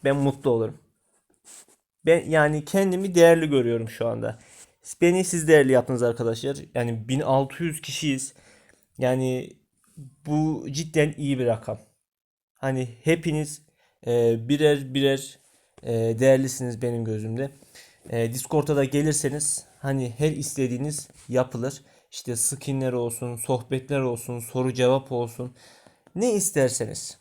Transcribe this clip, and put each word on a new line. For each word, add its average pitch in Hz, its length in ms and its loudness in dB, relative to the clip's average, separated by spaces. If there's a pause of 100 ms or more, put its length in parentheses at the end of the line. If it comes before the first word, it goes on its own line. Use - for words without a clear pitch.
Ben 139 120 4
mutlu 139 340 0
olurum. 113 280 0 (1300)
Ben 165 240 4
yani 151 340 2
kendimi 190 500 0
değerli 165 360 8
görüyorum 117 380 2
şu 117 200 -4
anda. 113 300 -6 (640)
Beni 180 240 4
siz 170 240 -4
değerli 143 240 8
yaptınız 123 300 2
arkadaşlar. 117 540 -2 (180)
Yani 117 340 -4
bin 131 120 0
altı 135 440 0
yüz 156 160 -6
kişiyiz. 135 540 -4 (640)
Yani 127 540 -2 (760)
bu 151 440 -2
cidden 151 460 -2
iyi 139 220 -2
bir 127 80 0
rakam. 110 320 -4 (760)
Hani 131 500 -6
hepiniz, 156 580 -2 (440)
e, 117 300 4 (120)
birer 143 460 2
birer, 135 440 0 (440)
e, 120 100 -4
değerlisiniz 123 920 2
benim 120 220 -2
gözümde. 113 460 -4 (600)
E, 117 220 -2
Discord'a 147 440 0
da 139 80 4
gelirseniz 143 800 -2 (140)
hani 135 400 -4
her 156 120 2
istediğiniz 135 800 -4 (200)
yapılır. 127 540 -2 (280)
İşte - 260 -10
skinler 135 560 -2
olsun, 120 440 -4
sohbetler 131 640 -4
olsun, 120 400 -4
soru 127 340 -2
cevap 127 380 2
olsun. 120 420 -6 (600)
Ne 220 200 0
isterseniz. 131 880 -2